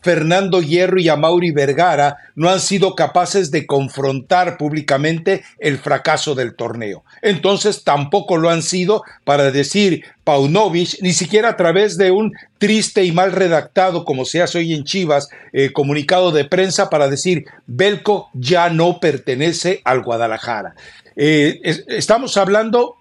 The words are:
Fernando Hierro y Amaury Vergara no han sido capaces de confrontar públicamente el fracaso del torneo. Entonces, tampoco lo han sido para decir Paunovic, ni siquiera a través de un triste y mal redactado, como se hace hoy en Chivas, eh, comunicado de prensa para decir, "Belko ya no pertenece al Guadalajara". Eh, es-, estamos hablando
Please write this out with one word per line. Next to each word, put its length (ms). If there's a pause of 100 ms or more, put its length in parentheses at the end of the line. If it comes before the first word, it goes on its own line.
Fernando 580
Hierro 380
y 80
Amaury 440
Vergara 640 (180)
no 140
han 100
sido 340
capaces 580
de 140
confrontar 920
públicamente 840 (160)
el 180
fracaso 580
del 200
torneo. 480 (180)
Entonces, 640
tampoco 520
lo 120
han 120
sido 420 (200)
para 260
decir 540 (220)
Paunovic, 760
ni 120
siquiera 360
a 80
través 400
de 140
un 220 (240)
triste 480
y 80
mal 180
redactado, 720
como 220
se 160
hace 180
hoy 140
en 100
Chivas, 460 (240)
eh, 180
comunicado 600
de 140
prensa 440
para 180
decir, 380 (200)
"Belko 680
ya 360
no 300
pertenece 840
al 160
Guadalajara". 720 (400)
Eh, 480
es-, 240
estamos 500
hablando 640